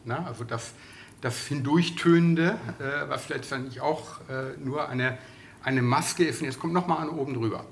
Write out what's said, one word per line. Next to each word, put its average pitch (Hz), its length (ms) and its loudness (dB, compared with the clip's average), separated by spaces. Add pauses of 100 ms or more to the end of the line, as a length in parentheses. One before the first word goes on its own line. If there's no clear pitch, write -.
na, 131 220 -4
also 120 160 -10
das, 117 300 -6 (480)
das - 260 -4
Hindurchtönende, 170 1080 4 (240)
äh, 143 280 -4
was 135 200 -4
letztendlich 127 520 -6
auch, 151 380 -2 (120)
äh, 131 280 -6
nur 147 300 -4
eine, 127 300 0 (440)
eine 131 200 2
Maske 135 420 4
ist. 143 160 0
Und 151 60 -2
jetzt 131 120 -6
kommt 170 140 -2
noch 175 160 2
mal 160 100 2
eine 156 140 -4
oben 143 220 -2
drüber. 113 380 -2